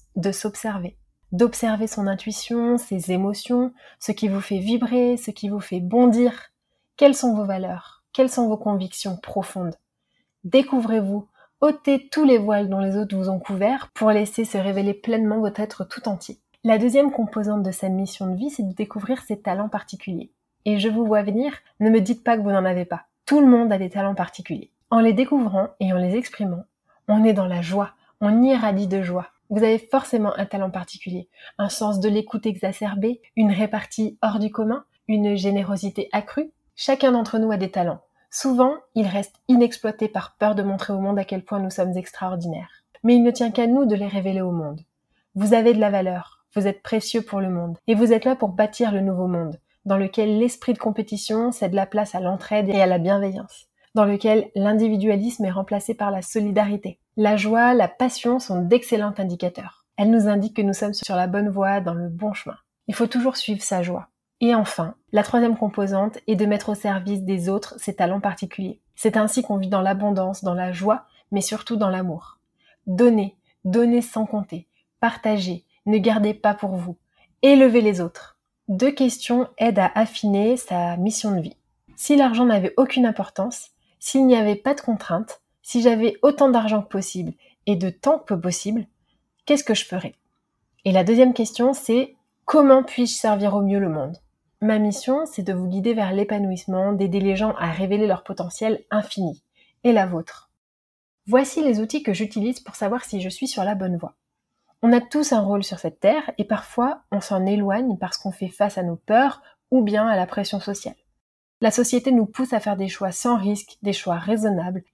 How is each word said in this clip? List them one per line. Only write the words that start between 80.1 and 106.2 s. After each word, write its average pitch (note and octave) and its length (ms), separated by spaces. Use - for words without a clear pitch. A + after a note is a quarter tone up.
sa F3 400
mission G#3 380
de E3+ 60
vie. - 160
Si - 200
l'argent B3 300
n'avait G#3 320
aucune B3+ 280
importance, G#3+ 640
s'il C4+ 260
n'y B3 100
avait G#3+ 200
pas C4+ 180
de C#4 80
contraintes, - 600
si A#3 220
j'avais A3+ 400
autant C#4+ 260
d'argent A3 320
que G#3 60
possible F#3 460
et G3+ 80
de F3+ 160
temps D4 260
que A3+ 160
possible, F#3 540
qu'est-ce C#4+ 180
que A3 120
je - 100
ferais ? - 300
Et G3 60
la F#3 120
deuxième A#3+ 320
question, A#3+ 380
c'est B3+ 420
comment C4+ 360
puis-je B3 320
servir G3+ 400
au G3+ 80
mieux G3+ 180
le F#3+ 100
monde ? D3+ 280
Ma G#3+ 180
mission, B3+ 480
c'est G#3 160
de F#3+ 100
vous F3+ 140
guider G3 260
vers G3+ 200
l'épanouissement, G3 800
d'aider G3 260
les G3 160
gens G#3+ 240
à E3+ 100
révéler G3 380
leur F#3 160
potentiel G3+ 640
infini. G3+ 540
Et A#3+ 80
la G3+ 160
vôtre ? - 420
Voici C#4 360
les A#3 160
outils A3 220
que G#3+ 120
j'utilise G#3 460
pour - 160
savoir A3+ 280
si G3 180
je F#3 80
suis - 180
sur G3+ 160
la G#3 120
bonne F#3 220
voie. E3 180
On A#3 120
a A#3+ 80
tous D4 320
un A3 60
rôle G3+ 240
sur F3+ 160
cette - 200
terre C#4+ 380